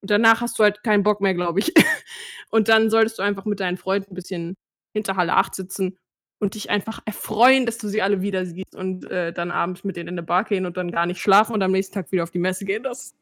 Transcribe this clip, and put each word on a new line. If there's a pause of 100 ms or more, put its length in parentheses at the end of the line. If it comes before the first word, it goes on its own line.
Und
danach
hast
du
halt
keinen
Bock
mehr,
glaub
ich.
<laughs>
Und
dann
solltest
du
einfach
mit
deinen
Freunden
ein
bisschen (360)
hinter
Halle
acht
sitzen (440)
und
dich
einfach
erfreuen,
dass
du
sie
alle
wieder
siehst
und,
äh,
dann
abends
mit
denen
in
eine
Bar
gehen
und
dann
gar
nicht
schlafen
und
am
nächsten
Tag
wieder
auf
die
Messe
gehen.
Das
ist